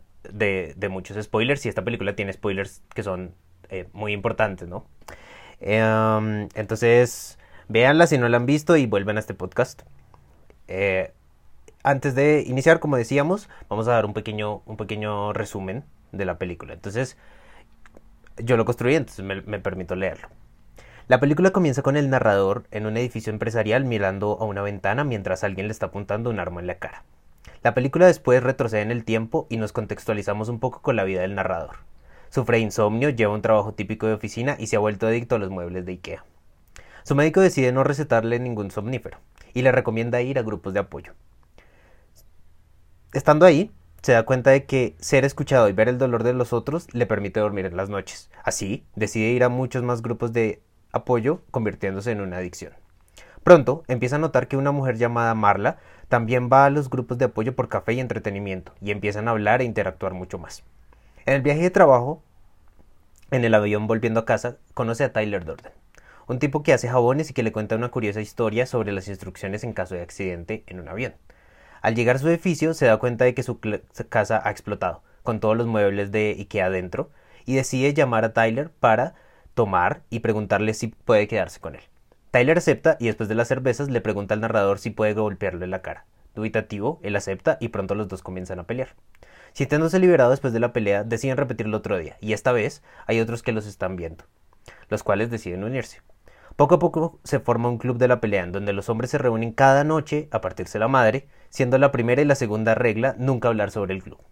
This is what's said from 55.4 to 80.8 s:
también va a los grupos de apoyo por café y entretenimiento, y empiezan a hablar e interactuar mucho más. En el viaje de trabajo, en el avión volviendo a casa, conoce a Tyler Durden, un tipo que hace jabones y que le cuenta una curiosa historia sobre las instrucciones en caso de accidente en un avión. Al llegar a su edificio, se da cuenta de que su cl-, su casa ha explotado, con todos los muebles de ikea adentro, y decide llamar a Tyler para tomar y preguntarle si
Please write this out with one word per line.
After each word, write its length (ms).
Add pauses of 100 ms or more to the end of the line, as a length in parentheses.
también 440
va 140
a 40
los 180
grupos 300
de 60
apoyo 320
por 120
café 260
y 60
entretenimiento, 800
y 120
empiezan 340
a 60
hablar 280
e 40
interactuar 500
mucho 240
más. 240 (600)
En 100
el 80
viaje 200
de 80
trabajo, 520 (1120)
en 120
el 100
avión 340
volviendo 320
a 40
casa, 340 (160)
conoce 280
a 100
Tyler 320
Durden, 280 (560)
un 100
tipo 240
que 120
hace 120
jabones 440
y 40
que 80
le 80
cuenta 240
una 140
curiosa 320
historia 460
sobre 260
las 160
instrucciones 560
en 80
caso 240
de 60
accidente 680
en 100
un 100
avión. 260 (680)
Al 120
llegar 220
a 20
su 100
edificio, 460
se 120
da 100
cuenta 300
de 80
que 100
su 160
cl-, 320
su 160
casa 340
ha 80
explotado, 520 (200)
con 160
todos 180
los 120
muebles 420
de 260
ikea 300
adentro, 440 (340)
y 100
decide 400
llamar 300
a 80
Tyler 380
para 440 (400)
tomar 560
y 80
preguntarle 560
si 140